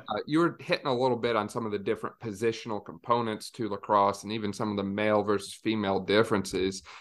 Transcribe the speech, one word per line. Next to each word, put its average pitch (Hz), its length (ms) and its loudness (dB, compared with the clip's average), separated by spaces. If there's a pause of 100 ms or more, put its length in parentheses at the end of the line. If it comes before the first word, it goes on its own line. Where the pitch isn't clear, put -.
Uh, 104 180 -4
you 151 120 0
were 170 220 2
hitting - 260 -2
a 135 80 2
little 123 240 2
bit 117 180 0
on 104 100 0
some 113 200 -6
of 107 60 -6
the 101 60 0
different 101 400 -4
positional 110 640 -4
components 113 680 -2
to 110 180 -6
lacrosse 101 540 2
and 104 100 -8
even 104 220 -4
some 110 160 -2
of 101 80 -2
the 98 40 0
male 104 400 2
versus 101 300 0
female 101 480 0
differences. 95 840 2 (180)